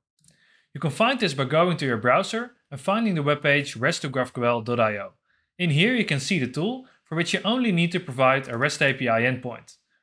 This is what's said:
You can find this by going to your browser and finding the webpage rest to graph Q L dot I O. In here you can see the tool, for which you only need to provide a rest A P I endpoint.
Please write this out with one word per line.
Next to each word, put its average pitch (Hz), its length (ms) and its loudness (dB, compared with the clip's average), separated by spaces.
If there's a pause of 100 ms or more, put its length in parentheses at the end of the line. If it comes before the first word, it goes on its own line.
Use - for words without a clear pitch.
(760)
You 139 40 -10
can 151 120 0
find 240 280 0
this 175 140 0
by 135 120 -2
going 160 320 2
to 147 100 -2
your 120 100 0
browser 185 540 0 (180)
and 135 100 -12
finding 208 360 0
the 147 80 0
webpage 143 560 0
rest 151 240 -2
to 147 60 -4
graph 127 240 -4
Q 120 120 -2
L 120 160 2
dot 120 180 -2
I 107 180 2
O. 98 160 -10 (440)
In 175 140 0
here 196 240 4
you 220 100 0
can 139 140 -2
see 180 180 -2
the 127 100 -2
tool, 208 380 -4 (180)
for 160 120 -10
which 170 180 -2
you 190 100 -2
only 240 280 0
need 170 220 2
to 180 60 0
provide 131 480 2
a 117 80 -8
rest 139 280 -2
A 135 100 4
P 123 160 -2
I 113 120 4
endpoint. 123 560 -4 (260)